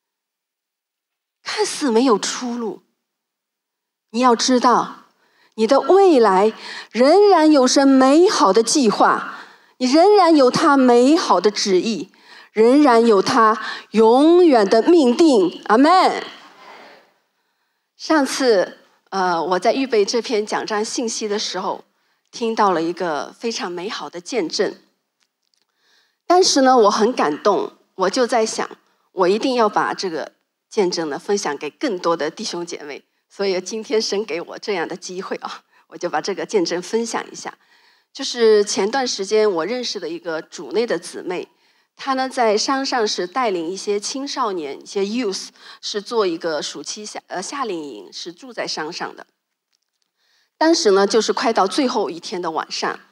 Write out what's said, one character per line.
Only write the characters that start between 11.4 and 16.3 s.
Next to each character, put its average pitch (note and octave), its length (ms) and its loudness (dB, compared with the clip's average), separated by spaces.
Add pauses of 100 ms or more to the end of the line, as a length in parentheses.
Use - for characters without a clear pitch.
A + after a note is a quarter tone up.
的 G#3+ 80 2
旨 G3 320 0
意， F#3+ 300 -6 (400)
仍 A#3+ 300 4
然 A#3 240 4
有 G3+ 180 4
他 A3+ 360 2 (320)
永 C#4 540 6
远 A3+ 240 4
的 A3+ 140 4
命 D4+ 340 4
定。 B3+ 480 2
阿 G#3 120 2
们。 C#4 460 4 (1700)